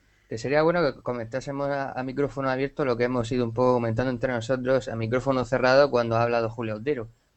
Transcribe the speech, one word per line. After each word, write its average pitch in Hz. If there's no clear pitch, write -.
que 123
sería 131
bueno 170
que 135
comentásemos 131
a, 139
a 127
micrófono 135
abierto 135
lo 123
que 120
hemos 120
ido 123
un 117
poco 127
comentando 120
entre 127
nosotros 127
a 113
micrófono 123
cerrado 131
cuando 117
ha 117
hablado 117
Julio 113
Otero, 113